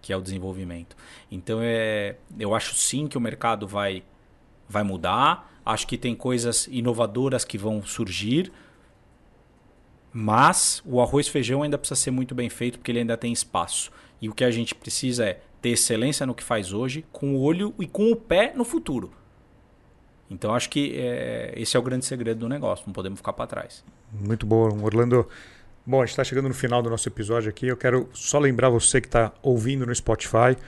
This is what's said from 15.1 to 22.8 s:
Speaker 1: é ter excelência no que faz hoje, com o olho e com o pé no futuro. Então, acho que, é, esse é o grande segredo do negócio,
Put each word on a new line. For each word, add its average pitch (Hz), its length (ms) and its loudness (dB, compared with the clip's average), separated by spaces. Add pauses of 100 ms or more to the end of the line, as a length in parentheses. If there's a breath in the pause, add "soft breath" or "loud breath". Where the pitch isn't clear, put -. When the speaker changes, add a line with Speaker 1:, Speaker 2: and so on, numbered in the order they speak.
Speaker 1:
é 95 160 -2 (200)
ter 120 100 0
excelência 123 560 0
no 123 80 -4
que - 80 -12
faz 101 300 -2
hoje, 131 400 -4
com 139 220 -2
o 131 60 0
olho 175 380 0
e 175 80 -6
com 214 240 2
o 226 60 4
pé 214 380 2
no 240 100 -2
futuro. 143 460 -4 (1200)
Então, 107 240 -2
acho 123 160 -2
que, 143 260 -2
é, 120 600 -4
esse 117 200 -2
é 127 40 4
o - 20 4
grande 127 220 -2
segredo 113 360 -4
do 117 80 -4
negócio, 127 380 -4